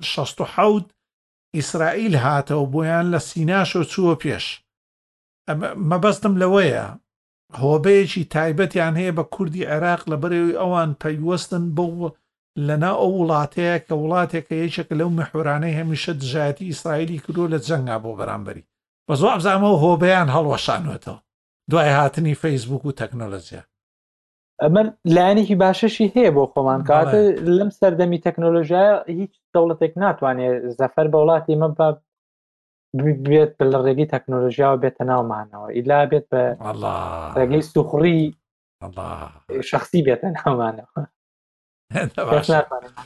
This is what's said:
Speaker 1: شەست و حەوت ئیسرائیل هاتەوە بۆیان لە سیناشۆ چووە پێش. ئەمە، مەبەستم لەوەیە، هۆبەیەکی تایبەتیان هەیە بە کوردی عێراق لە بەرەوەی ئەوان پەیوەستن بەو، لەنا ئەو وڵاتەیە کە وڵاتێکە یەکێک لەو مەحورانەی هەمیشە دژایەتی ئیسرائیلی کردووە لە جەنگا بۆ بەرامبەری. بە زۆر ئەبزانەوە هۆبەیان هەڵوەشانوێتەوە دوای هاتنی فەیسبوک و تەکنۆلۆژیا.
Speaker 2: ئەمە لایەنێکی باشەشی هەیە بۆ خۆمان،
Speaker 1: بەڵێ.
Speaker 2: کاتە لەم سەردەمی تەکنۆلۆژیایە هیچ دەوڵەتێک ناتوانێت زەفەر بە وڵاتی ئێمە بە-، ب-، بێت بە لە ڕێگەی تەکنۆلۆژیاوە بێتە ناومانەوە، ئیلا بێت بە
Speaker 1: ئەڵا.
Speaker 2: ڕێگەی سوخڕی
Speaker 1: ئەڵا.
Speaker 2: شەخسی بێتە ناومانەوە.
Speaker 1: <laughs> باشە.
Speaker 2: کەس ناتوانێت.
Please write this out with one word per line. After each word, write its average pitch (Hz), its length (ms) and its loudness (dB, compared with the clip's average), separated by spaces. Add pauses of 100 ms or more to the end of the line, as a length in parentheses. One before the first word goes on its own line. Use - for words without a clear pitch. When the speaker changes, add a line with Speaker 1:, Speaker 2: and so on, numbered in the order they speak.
Speaker 1:
شەست - 400 -6
و - 40 -4
حەوت 208 420 2 (680)
ئیسرائیل 165 640 0
هاتەوە 139 540 0
بۆیان 160 400 0
لە 170 80 0
سیناشۆ 180 640 -2
چووە 175 320 0
پێش. 131 300 -6 (1000)
ئەمە، 160 280 -4
مەبەستم 196 600 0
لەوەیە، 180 500 2 (680)
هۆبەیەکی 156 760 2
تایبەتیان 160 680 0
هەیە 180 160 -2
بە 160 120 -2
کوردی 175 420 -6
عێراق 170 420 -2
لە 156 80 -2
بەرەوەی 170 440 0
ئەوان 175 340 0
پەیوەستن 165 680 -4 (100)
بەو، 170 180 -2 (640)
لەنا 151 360 0
ئەو 190 220 0
وڵاتەیە 170 680 0
کە - 160 -6
وڵاتێکە 165 580 -2
یەکێک 160 380 -4
لەو 165 180 0
مەحورانەی 156 680 -2
هەمیشە 160 340 -4
دژایەتی 143 580 -4
ئیسرائیلی 160 540 -6
کردووە 165 280 -4
لە 156 60 -2
جەنگا 131 400 -4
بۆ 113 180 -10
بەرامبەری. 101 480 -10 (440)
بە 156 60 0
زۆر 190 180 2
ئەبزانەوە 196 500 2
هۆبەیان 175 460 4
هەڵوەشانوێتەوە 135 880 -2 (500)
دوای 151 220 4
هاتنی 147 440 2
فەیسبوک 135 500 -4
و 143 160 -6
تەکنۆلۆژیا. 98 640 -10 (960)
Speaker 2:
ئەمە 165 240 4 (240)
لایەنێکی 185 500 4
باشەشی 196 560 2
هەیە 240 180 6
بۆ 143 160 4
خۆمان، 135 340 0
Speaker 1:
بەڵێ. 131 80 -2
Speaker 2:
کاتە 151 320 4 (280)
لەم 196 220 2
سەردەمی 175 540 2
تەکنۆلۆژیایە 170 680 2 (120)
هیچ 180 260 -6 (180)
دەوڵەتێک 165 440 2
ناتوانێت 131 640 0 (200)
زەفەر 139 320 0
بە 156 120 4
وڵاتی 156 320 2
ئێمە 156 200 2
بە-، 156 260 0 (960)
ب-، 139 260 0
بێت 151 340 4
بە 139 100 -2
لە 135 140 2
ڕێگەی 135 340 0
تەکنۆلۆژیاوە 131 680 0
بێتە 127 240 -4
ناومانەوە، 107 680 -4
ئیلا 127 360 0
بێت 143 220 0
بە 127 140 0 (140)
Speaker 1:
ئەڵا. 104 420 -8 (360)
Speaker 2:
ڕێگەی 135 280 0
سوخڕی 156 580 0 (600)
Speaker 1:
ئەڵا. 92 280 -14 (500)
Speaker 2:
شەخسی 147 420 -2
بێتە 135 300 0
ناومانەوە. 120 720 -4
Speaker 1:
<laughs> - 80 -14 (1080)
باشە. 147 140 -4
Speaker 2:
کەس 147 200 0
ناتوانێت. 131 440 -2 (120)